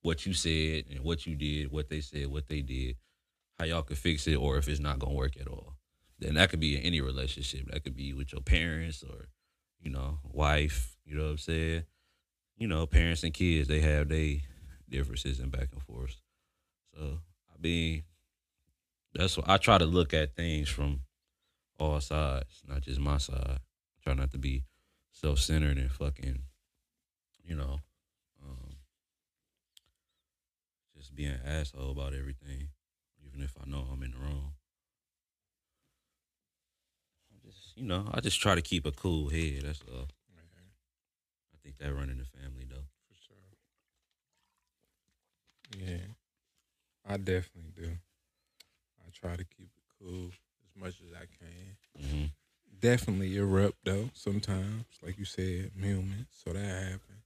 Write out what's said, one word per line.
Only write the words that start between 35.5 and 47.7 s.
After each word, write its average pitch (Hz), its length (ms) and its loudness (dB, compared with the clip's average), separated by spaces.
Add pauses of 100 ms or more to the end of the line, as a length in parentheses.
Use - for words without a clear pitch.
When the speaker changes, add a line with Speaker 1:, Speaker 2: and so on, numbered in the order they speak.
Speaker 1:
I - 160 -20
just, - 280 -20
you 127 80 -8
know, 98 280 0
I - 80 -6
just - 200 -2
try 101 140 6
to 85 80 2
keep 78 240 -2
a 76 60 -2
cool 78 380 -2
head, 76 340 -2
that's 73 260 -8
all. 62 120 -10
Speaker 2:
Mm-hmm. 82 680 -18 (840)
Speaker 1:
I - 80 -20
think 71 160 -16
that 71 160 -6
run 69 160 -4
in 64 80 -6
the 64 60 -8
family, 65 440 -12
though. 65 160 -12 (240)
Speaker 2:
For 90 60 -20 (2750)
sure. 92 100 -6
Yeah. 87 160 -4 (1040)
I 101 80 -4
definitely 92 580 -4